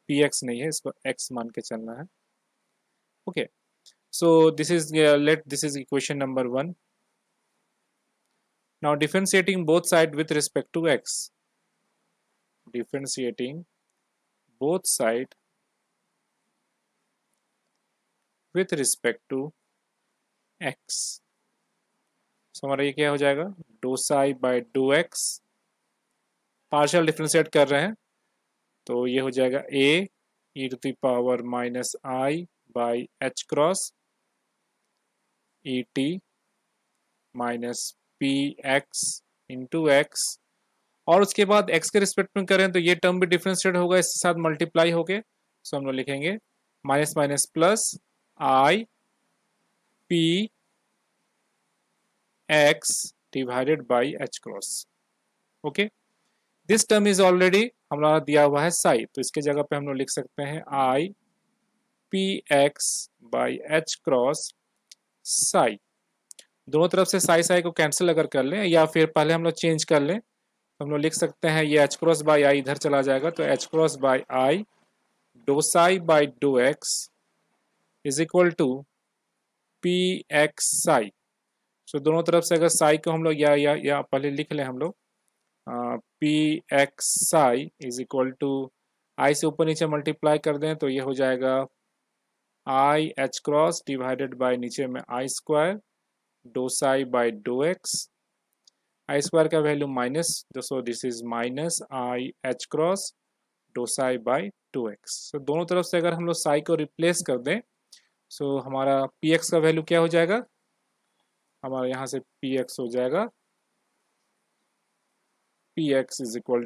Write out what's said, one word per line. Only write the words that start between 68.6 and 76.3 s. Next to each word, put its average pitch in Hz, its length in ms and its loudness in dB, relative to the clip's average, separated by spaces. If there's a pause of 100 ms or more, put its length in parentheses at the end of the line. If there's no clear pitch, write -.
या 165 280 6
फिर 160 120 4 (100)
पहले 156 180 4
हम 165 100 -2
लोग 165 100 0
चेंज 160 300 0
कर 147 180 4
लें 170 180 -2
तो - 640 -18
हम 147 60 -6
लोग 147 80 -2
लिख 156 140 -2
सकते 160 340 -4
हैं 156 160 2
ये 147 240 4
h - 160 -6
cross 160 240 2
by 151 100 6 (120)
I 139 80 6
इधर 139 200 -4
चला 143 240 0
जाएगा, 135 280 0
तो 165 140 -4 (120)
h - 180 -4
cross 156 320 2
by 131 120 4 (140)
I 135 320 2 (840)
dou 139 140 2
psi 180 380 4 (120)
by 151 100 6 (200)